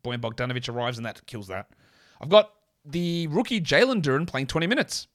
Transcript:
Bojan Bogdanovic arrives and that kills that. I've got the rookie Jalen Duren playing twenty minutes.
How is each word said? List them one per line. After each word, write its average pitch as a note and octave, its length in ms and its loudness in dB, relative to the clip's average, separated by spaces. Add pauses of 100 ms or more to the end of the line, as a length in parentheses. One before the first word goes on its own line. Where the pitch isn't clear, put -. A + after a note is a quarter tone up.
Bojan A#2+ 180 -6
Bogdanovic B2 520 -4
arrives A#2+ 240 -2
and A2+ 80 -10
that - 220 -12
kills G#2 220 -12
that. F#2+ 200 -8 (500)
I've C#3+ 120 -8
got G#3+ 220 6 (340)
the E3+ 400 -2
rookie G#3 340 0
Jalen A3+ 400 4
Duren C#3+ 260 2
playing C3 200 -4
twenty E3 200 0
minutes. - 480 -2